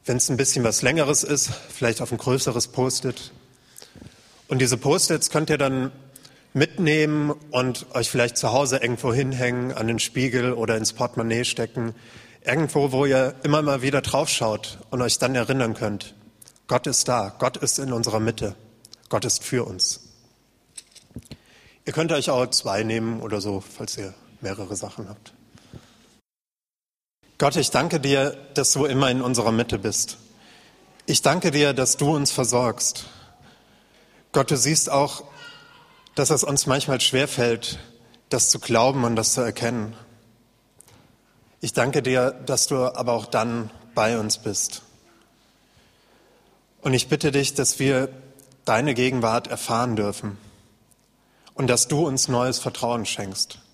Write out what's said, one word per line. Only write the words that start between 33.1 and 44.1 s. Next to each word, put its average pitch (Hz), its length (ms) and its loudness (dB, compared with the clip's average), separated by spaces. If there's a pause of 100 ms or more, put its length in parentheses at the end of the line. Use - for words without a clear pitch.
Gott, 139 180 2
du 147 80 2
siehst 147 320 2
auch, 143 340 0 (920)
dass 143 140 2
es 147 140 2
uns 143 220 0
manchmal 135 360 0
schwerfällt, 131 800 0 (500)
das 127 200 2
zu - 100 2
glauben 123 440 4
und 117 120 2
das 110 180 0
zu 127 80 0
erkennen. 117 540 -4 (1700)
Ich - 120 -6
danke 139 280 2
dir, 127 300 2
dass - 360 -2
du 139 100 0
aber 123 360 0
auch 107 120 0
dann 117 440 -2 (240)
bei 113 260 2